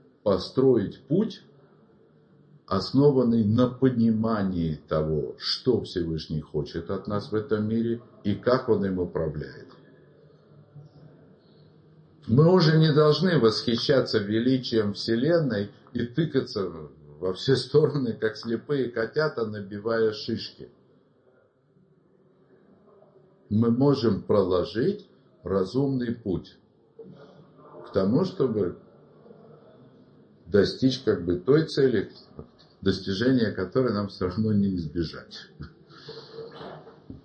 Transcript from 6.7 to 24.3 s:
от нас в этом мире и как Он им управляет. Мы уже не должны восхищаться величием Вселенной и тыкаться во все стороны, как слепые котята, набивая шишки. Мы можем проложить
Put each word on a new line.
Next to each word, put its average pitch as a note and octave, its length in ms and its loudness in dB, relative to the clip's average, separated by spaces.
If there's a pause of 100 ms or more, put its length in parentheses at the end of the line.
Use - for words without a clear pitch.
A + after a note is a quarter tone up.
от G2 180 -6
нас G#2 240 -6
в G#2 40 -2
этом G#2+ 320 -2
мире A#2 340 -2 (240)
и G#2 80 0
как B2 360 0
Он G2 160 4
им F#2 140 -2
управляет. D#2 680 -6 (2500)
Мы D3 240 6
уже D#3+ 280 6
не D#3+ 120 4
должны D3+ 460 4
восхищаться A#2 800 2
величием A2 760 0
Вселенной A#2 760 0 (240)
и A#2+ 120 -2
тыкаться A#2+ 680 -2 (480)
во F#2 140 -2
все C3 220 0
стороны, C#3 580 2
как G#2+ 220 -4
слепые A#2 540 -4
котята, A#2+ 560 -2
набивая G#2+ 680 -2
шишки. G#2 580 -10 (2750)
Мы A2+ 180 2
можем A#2 540 2
проложить G2+ 840 0 (360)